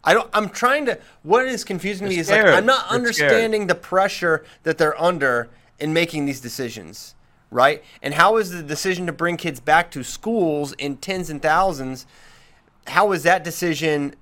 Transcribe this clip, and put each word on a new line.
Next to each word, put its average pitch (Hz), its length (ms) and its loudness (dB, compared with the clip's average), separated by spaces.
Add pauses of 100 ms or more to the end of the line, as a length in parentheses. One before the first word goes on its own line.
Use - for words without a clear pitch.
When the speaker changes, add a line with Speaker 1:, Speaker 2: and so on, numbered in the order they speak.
Speaker 1:
I - 120 4
don't, - 180 0
I'm 208 160 -2
trying 269 380 -2
to, 208 120 -2 (240)
what 233 240 2
is 247 160 -4
confusing 190 440 -6
Speaker 2:
They're 185 100 -2
Speaker 1:
me 170 40 0
is, 165 100 -4
like, 214 100 6
Speaker 2:
scared. 180 140 8
Speaker 1:
I'm 202 120 4
not 262 240 2
Speaker 2:
They're 240 220 0
scared. 147 200 2
Speaker 1:
understanding 220 340 2
the 175 80 0
pressure 185 680 0 (180)
that 156 160 -2
they're 151 220 2
under 139 500 0 (280)
in 151 140 -4
making 160 340 0
these 127 140 -6
decisions, 113 760 -12 (360)
right? 135 320 2 (200)
And 143 120 -6
how 196 240 4
is 190 120 -2
the 175 120 -10
decision 175 440 -4
to 160 60 -4
bring 170 240 -4
kids 147 240 -8
back 170 300 2
to 135 120 -10
schools 156 720 -2
in 143 220 -8
tens 185 320 -6
and 147 140 -8
thousands, 156 640 0 (800)
how 196 260 2
is 156 120 -2
that 170 200 4
decision 156 760 -2